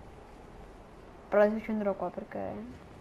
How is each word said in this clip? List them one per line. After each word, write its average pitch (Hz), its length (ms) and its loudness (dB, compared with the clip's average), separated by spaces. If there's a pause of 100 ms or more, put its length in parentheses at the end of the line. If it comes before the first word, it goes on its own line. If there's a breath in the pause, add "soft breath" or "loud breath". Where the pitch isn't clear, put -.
(1300)
Però 208 120 8
adesso 214 200 8
scenderò 214 340 2
qua - 160 -2
perché, 202 420 -4 (480)